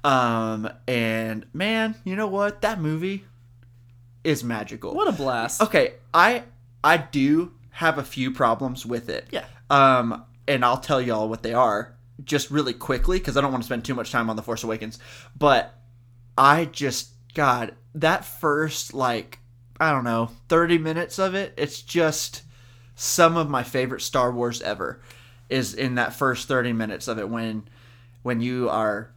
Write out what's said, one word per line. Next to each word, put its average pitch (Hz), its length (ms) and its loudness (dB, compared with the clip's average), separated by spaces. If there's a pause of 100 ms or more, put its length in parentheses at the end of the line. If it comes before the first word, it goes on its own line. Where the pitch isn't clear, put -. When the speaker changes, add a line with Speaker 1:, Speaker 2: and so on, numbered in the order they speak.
Speaker 1:
Um, 113 640 0 (180)
and 113 640 -2
man, 220 400 -2 (120)
you 185 100 -4
know 214 120 -2
what? 202 340 -2
That 208 180 -2
movie 165 460 -4 (1000)
is 147 200 0
magical. 113 520 -6
Speaker 2:
What 403 120 0
a 320 40 2
blast. 131 500 -2
Speaker 1:
Okay, 175 320 4 (200)
I, 220 300 6 (400)
I 160 140 6
do 151 540 0 (200)
have 160 260 0
a 139 60 -6
few 131 280 -4
problems 123 540 0
with 117 240 -6
it. - 220 -8
Speaker 2:
Yeah. - 140 -6 (240)
Speaker 1:
Um, 127 540 4 (240)
and 131 180 2
I'll 120 140 4
tell 147 220 0
y'all 110 280 -2
what 113 140 -8
they 113 100 -4
are 110 420 2 (300)
just - 260 -2
really 135 220 -2
quickly, 143 460 0
'cause 135 180 -2
I 139 40 4
don't 139 100 0
wanna 123 120 -4
spend 117 220 -6
too 139 100 -4
much 113 160 -6
time 117 180 0
on 110 60 -4
The 107 80 -6
Force 113 200 -6
Awakens. 110 360 -6 (380)
But 139 360 4 (640)
I 143 280 8
just, - 460 -6 (220)
God, 123 420 0 (200)
that 160 300 2
first, 151 680 -2
like, 131 460 -2 (400)
I 160 120 4
don't 135 120 0
know, 117 280 0 (180)
thirty 170 280 4
minutes 160 420 -4
of 190 160 0
it, 196 200 -6
it's - 260 -6
just - 600 -2 (540)
some 170 420 4
of 156 120 0
my 131 140 -2
favorite 127 380 -2
Star 127 320 0
Wars 120 280 -2
ever 101 380 -6 (500)
is 120 240 -2
in 123 220 -2
that 123 180 0
first 127 360 -2
thirty 123 240 0
minutes 110 340 -4
of 113 120 -4
it 101 100 -6
when, 110 400 -6 (520)
when 120 200 -2
you 123 280 -2
are 107 480 -2